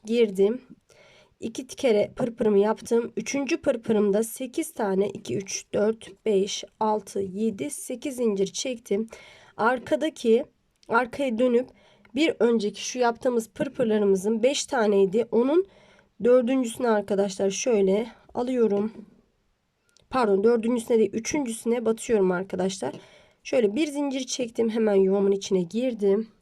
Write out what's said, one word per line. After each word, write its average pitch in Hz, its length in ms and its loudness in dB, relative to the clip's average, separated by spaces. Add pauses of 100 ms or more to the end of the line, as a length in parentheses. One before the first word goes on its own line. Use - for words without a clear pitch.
Girdim. 214 580 2 (760)
İki 226 260 -10
kere 214 500 0
pırpırımı 226 420 0
yaptım. 220 580 0
Üçüncü 277 400 -4
pırpırımda 220 680 0
sekiz 262 520 -8
tane, 196 340 0
iki, - 280 -8
üç, - 360 -8
dört, 214 540 -4
beş, 202 380 0 (160)
altı, 214 400 -2
yedi, 214 500 -4
sekiz 254 460 -10
zincir 208 300 0
çektim. 226 600 -6 (480)
Arkadaki 247 880 0 (460)
arkaya 240 480 -2
dönüp 247 300 2 (460)
bir 320 260 0
önceki 214 440 0
şu - 140 -8
yaptığımız 233 520 0
pırpırlarımızın 214 920 0
beş 277 240 0
taneydi. 208 680 2
Onun 277 340 2 (580)
dördüncüsüne 247 640 2
arkadaşlar 202 640 0
şöyle 214 560 2 (280)
alıyorum. 220 580 0 (1160)
Pardon, 202 340 2
dördüncüsüne 233 540 2
değil, 220 140 4
üçüncüsüne 233 720 -4
batıyorum 220 460 0
arkadaşlar. 190 640 -4 (480)
Şöyle 220 340 0
bir 311 100 0
zincir 277 400 -4
çektim. 233 440 -2
Hemen 214 240 2
yuvamın 196 380 4
içine 196 300 0
girdim. 214 680 0 (140)